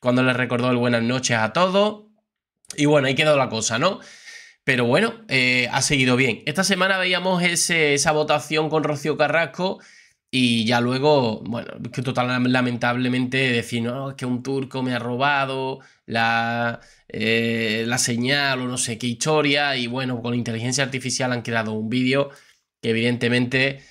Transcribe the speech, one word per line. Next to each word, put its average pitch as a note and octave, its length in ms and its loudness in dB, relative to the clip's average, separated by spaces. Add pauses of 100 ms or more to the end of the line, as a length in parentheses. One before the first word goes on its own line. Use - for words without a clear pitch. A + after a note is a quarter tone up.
cuando B2+ 240 2
le B2+ 80 4
recordó B2 380 0
el B2 60 2
"buenas A#2+ 260 2
noches" A#2+ 360 0
a A2 140 0
todos. G3 540 0 (680)
Y C#3+ 100 2
bueno, D3 220 4
ahí C3+ 60 0
quedó D3+ 220 4
la C3 120 2
cosa, A2 300 -2
¿no? F3+ 220 0 (640)
Pero B2+ 200 2
bueno, F#3+ 300 2 (140)
eh, B2+ 440 2
ha C3+ 80 0
seguido B2+ 360 4
bien. B2 280 0
Esta E3+ 200 -2
semana F#3+ 340 0
veíamos F3+ 440 0
ese, E3 520 2
esa C#3+ 180 2
votación D3+ 560 0
con D#3 160 0
Rocío D3 320 -2
Carrasco D#3+ 600 0 (520)
y A#2+ 360 2
ya A#2+ 160 2
luego, C3 640 2
bueno, A2+ 220 -6 (140)
es A#2+ 80 -10
que C3 120 -6
total, B2 500 0
lamentablemente B2+ 840 0 (120)
decir, A#2 320 -2
"No, C3 280 -6
es C3+ 60 -14
que C3 100 -8
un B2 160 -4
turco C3+ 400 -6
me B2+ 120 -2
ha B2 40 -2
robado C3+ 840 -2 (240)
la, A#2 760 0 (280)
eh, A2+ 800 0
la A#2+ 120 0
señal C3 600 0
o B2+ 80 -4
no B2 80 -6
sé A2+ 220 -4
qué B2 80 -4
historia", C#3+ 680 0
y B2 100 -4
bueno, B2+ 340 -4
con A#2+ 140 -4
inteligencia A#2+ 500 -2
artificial B2+ 480 -4
han A#2+ 80 -4
creado A2 320 -4
un A2 160 -4
vídeo B2+ 400 0 (540)
que A#2 80 0
evidentemente A#2+ 1000 0